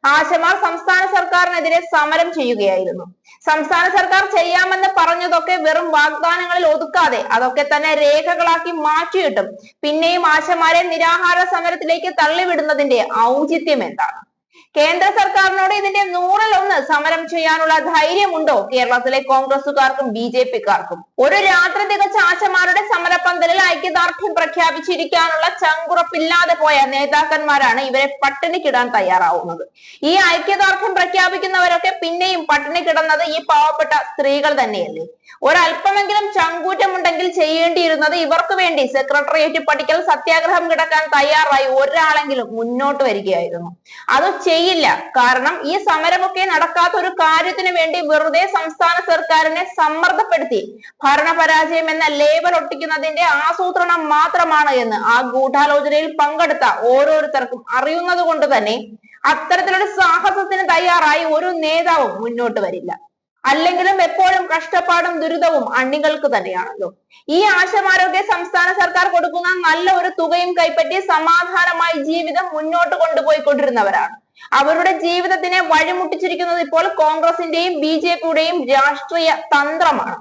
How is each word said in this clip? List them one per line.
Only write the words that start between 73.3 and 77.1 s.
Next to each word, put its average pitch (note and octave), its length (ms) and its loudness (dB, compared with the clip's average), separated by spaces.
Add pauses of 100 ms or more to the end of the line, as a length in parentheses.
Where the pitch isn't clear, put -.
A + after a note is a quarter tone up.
അവരുടെ E4 340 2 (120)
ജീവിതത്തിനെ F4+ 540 0 (120)
വഴിമുട്ടിച്ചിരിക്കുന്നത് F4 960 -2
ഇപ്പോൾ D#4+ 180 0 (160)
കോൺഗ്രസിന്റെയും E4 800 0